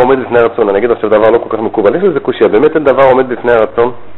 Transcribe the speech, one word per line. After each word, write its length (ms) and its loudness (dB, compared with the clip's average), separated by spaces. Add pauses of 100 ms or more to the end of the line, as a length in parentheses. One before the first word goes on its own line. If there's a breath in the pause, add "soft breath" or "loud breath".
עומד 160 2
בפני 200 -4
הרצון. 300 0
אני 100 0
אגיד 120 0
עכשיו 200 -2
דבר 200 4
לא 80 2
כל 180 -6
כך 60 -6
מקובל. 340 0
יש 60 -4
לזה 180 0
קושיה, 280 0
באמת 280 2
אין 80 0
דבר 180 2
עומד 260 2
בפני 240 -2
הרצון? 400 0 (260)